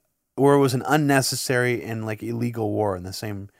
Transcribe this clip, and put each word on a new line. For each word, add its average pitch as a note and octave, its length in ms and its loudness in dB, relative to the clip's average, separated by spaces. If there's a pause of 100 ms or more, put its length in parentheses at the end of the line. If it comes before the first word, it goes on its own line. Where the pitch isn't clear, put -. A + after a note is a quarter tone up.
(340)
where C#3 200 6
it C#3+ 60 6
was C3+ 140 2
an B2 120 -2
unnecessary C3 960 2
and, A2+ 220 -6
like, G#2+ 180 -6
illegal A#2 500 -4
war G#2 240 0
in F2+ 80 -12
the F#2+ 80 -10
same G2 360 -10 (120)